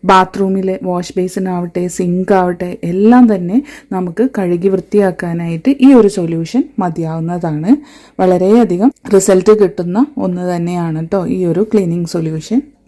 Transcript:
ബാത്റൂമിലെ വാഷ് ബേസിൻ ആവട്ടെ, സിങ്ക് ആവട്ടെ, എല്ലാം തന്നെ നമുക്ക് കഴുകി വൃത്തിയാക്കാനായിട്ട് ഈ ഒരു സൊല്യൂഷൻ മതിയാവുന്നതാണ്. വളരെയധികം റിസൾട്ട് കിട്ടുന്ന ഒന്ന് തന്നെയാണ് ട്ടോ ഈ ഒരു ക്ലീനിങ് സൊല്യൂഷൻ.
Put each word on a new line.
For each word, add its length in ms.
ബാത്റൂമിലെ 640
വാഷ് 280
ബേസിൻ 360
ആവട്ടെ, 300
സിങ്ക് 340
ആവട്ടെ, 300
എല്ലാം 400
തന്നെ 260
നമുക്ക് 260
കഴുകി 380
വൃത്തിയാക്കാനായിട്ട് 920
ഈ 20
ഒരു 100
സൊല്യൂഷൻ 140
മതിയാവുന്നതാണ്. 920
വളരെയധികം 680
റിസൾട്ട് 460
കിട്ടുന്ന 440
ഒന്ന് 240
തന്നെയാണ് 580
ട്ടോ 140
ഈ 40
ഒരു 100
ക്ലീനിങ് 420
സൊല്യൂഷൻ. 460